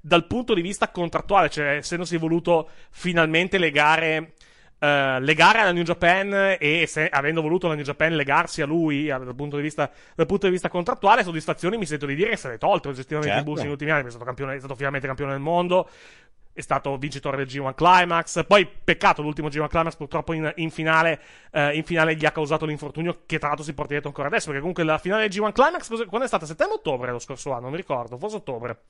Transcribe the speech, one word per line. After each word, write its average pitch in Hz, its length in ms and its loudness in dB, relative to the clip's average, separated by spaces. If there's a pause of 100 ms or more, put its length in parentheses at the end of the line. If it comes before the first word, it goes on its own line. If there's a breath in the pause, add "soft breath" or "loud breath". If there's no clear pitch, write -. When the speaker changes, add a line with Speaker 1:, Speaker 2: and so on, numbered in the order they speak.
Speaker 1:
dal 170 280 4
punto 233 260 -2
di 175 60 2
vista 202 300 -2
contrattuale, 170 600 2
cioè 147 280 -2
essendosi 170 380 -6
voluto 165 540 2 (200 soft breath)
finalmente 170 680 2
legare, 160 760 2 (440 soft breath)
eh, 139 400 2
legare 160 400 6
alla 196 140 4
New 175 100 0
Japan 190 760 2
e 151 260 2
se-, 156 220 -2
avendo 151 340 0
voluto 170 240 0
la 156 80 0
New 147 80 -6
Japan 156 320 0
legarsi 143 480 0
a 143 40 -2
lui, 151 420 0
eh, 131 100 -2
dal 123 160 -10
punto 147 220 -8
di 143 60 -4
vista, 151 280 -4 (240 soft breath)
dal 160 120 2
punto 190 200 0
di 185 60 4
vista 175 160 -2
contrattuale, 196 560 2
soddisfazioni 170 520 -4
mi 208 100 -4
sento 147 200 -6
di 139 80 -4
dire 196 160 0
che 214 60 -4
se 139 140 -8
l'è 113 80 -10
tolte 160 280 0
oggettivamente 139 480 -4
Speaker 2:
Certo. 147 160 -2
Speaker 1:
Ibushi 151 140 -4
negli 143 80 -6
ultimi 147 180 -4
anni, 143 160 0
è 120 40 -12
stato 117 140 -14
campione, 131 300 -8
è 139 40 -10
stato 135 180 -12
finalmente 139 320 -4
campione 139 240 -4
del 135 80 -6
mondo, 175 500 2 (680 loud breath)
è - 20 -12
stato 139 360 -2
vincitore 139 400 -6
del 135 100 -4
G 135 140 -8
one 135 120 -4
Climax, 175 720 4
poi 202 220 6
peccato - 560 2
l'ultimo 151 260 -4
G 143 100 -6
one 151 100 -2
Climax 165 260 0
purtroppo 151 380 -6
in, 156 240 -2
in 160 160 -4
finale, 160 480 2 (320 loud breath)
eh, 147 240 2
in 160 80 -2
finale 160 320 2
gli 156 100 0
ha 147 60 2
causato 156 340 -2
l'infortunio 151 600 -6
che 160 120 -2
tra 151 80 -4
l'altro 147 180 -2
si 147 100 -8
porta 139 180 -6
dietro 147 160 -4
ancora 139 180 -6
adesso, 190 200 -2
perché 143 120 -4
comunque 170 240 -4
la 156 160 2
finale 214 300 0
del - 20 -6
G 190 100 -4
one 208 120 0
Climax, 311 360 2
cos'è, 226 180 -6
quando 220 180 -4
è 247 40 -4
stata? 165 180 -4
Settembre-ottobre 156 640 -2
lo 120 80 -6
scorso 139 320 -8
anno, 123 180 -8
mi 147 60 -8
ricordo, 123 420 -6
forse 214 200 -8
ottobre. 120 520 -10